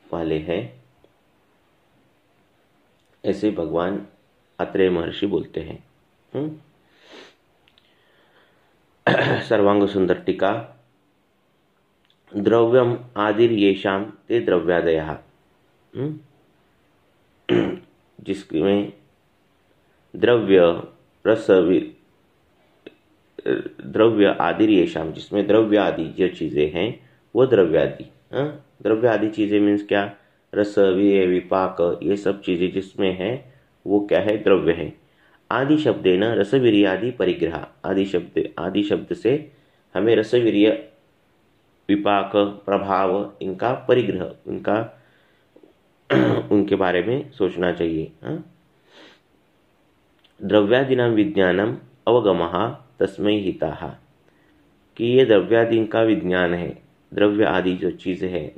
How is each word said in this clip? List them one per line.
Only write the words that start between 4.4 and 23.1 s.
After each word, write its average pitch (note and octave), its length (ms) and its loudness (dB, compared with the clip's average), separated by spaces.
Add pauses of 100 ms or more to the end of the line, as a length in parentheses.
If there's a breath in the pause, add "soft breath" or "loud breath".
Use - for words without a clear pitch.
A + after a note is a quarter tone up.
अत्रेय F#2 320 2
महर्षि E2+ 360 -2
बोलते D#2+ 340 -4
हैं। D#2+ 240 -14 (500)
हम्म? D#3 220 -8 (2500 loud breath)
<clears throat> B2+ 320 0
सर्वांग G2+ 480 2
सुंदर F#2+ 300 0
टीका, F#2+ 680 -6 (1500)
द्रव्यम A#2 640 4 (180)
आदिर्येषाम G#2 880 2
ते - 360 -4
द्रव्यादयः। E2 760 0 (800)
हम्म? D3+ 240 -8 (1300)
<clears throat> - 720 -4
जिसमें G2 720 -2 (1200)
द्रव्य F#2+ 640 4 (440)
रस - 240 2
वि-, F2+ 380 4 (1900)